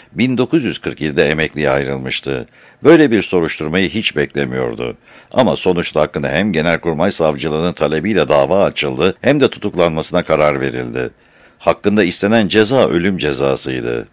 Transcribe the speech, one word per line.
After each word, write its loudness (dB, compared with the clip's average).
Bin 0
dokuz 0
yüz -4
kırk -8
yedide 0
emekliye -2
ayrılmıştı. -4
Böyle 6
bir 2
soruşturmayı -2
hiç -4
beklemiyordu. -4
Ama 2
sonuçta 0
hakkında -2
hem 0
Genelkurmay 0
Savcılığının -2
talebiyle 0
dava 2
açıldı, -2
hem 2
de 4
tutuklanmasına -2
karar 2
verildi. -6
Hakkında 2
istenen 0
ceza 4
ölüm 0
cezasıydı. -4